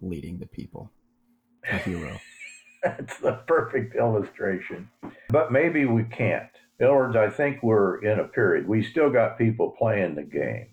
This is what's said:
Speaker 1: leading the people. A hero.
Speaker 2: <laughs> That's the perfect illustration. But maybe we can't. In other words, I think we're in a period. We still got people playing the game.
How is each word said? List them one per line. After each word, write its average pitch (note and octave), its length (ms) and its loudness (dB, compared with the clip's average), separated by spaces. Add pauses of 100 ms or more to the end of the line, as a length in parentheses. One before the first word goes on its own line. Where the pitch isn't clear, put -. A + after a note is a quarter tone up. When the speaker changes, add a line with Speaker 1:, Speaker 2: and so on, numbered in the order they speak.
Speaker 1:
leading F2 380 -8
the - 80 -12
people. - 440 -16 (800)
A G2+ 60 -2
hero. E2+ 480 -6
Speaker 2:
<laughs> - 40 -20 (540)
That's - 360 -6
the - 300 -2
perfect C#3 480 0
illustration. G2 920 -2 (400)
But B2+ 220 2
maybe D3 360 2
we A#2 180 2
can't. A2 460 -4 (280)
In A#2+ 80 4
other C#3 100 6
words, A#2+ 200 2
I G#2+ 120 4
think C#3 340 -2
we're G#2 420 4
in G#2+ 160 2
a D#2 40 -2
period. F2 440 2
We A2 140 2
still D3 280 2
got A#2 280 2
people A2 380 0
playing G2+ 380 0
the D2 80 -8
game. C#2+ 500 -6